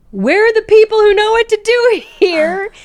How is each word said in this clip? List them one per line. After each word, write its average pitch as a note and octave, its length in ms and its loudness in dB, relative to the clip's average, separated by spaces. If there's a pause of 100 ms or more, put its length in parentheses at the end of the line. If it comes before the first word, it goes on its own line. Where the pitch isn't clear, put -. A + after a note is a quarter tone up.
(120)
where C#4+ 340 0
are A#4 80 0
the A4 80 0
people A4 360 2
who G#4 160 4
know G#4 180 0
what A4+ 180 0
to G#4+ 120 -2
do A#4 480 -2
<laughs> - 80 -20
here? F4+ 540 -2 (120)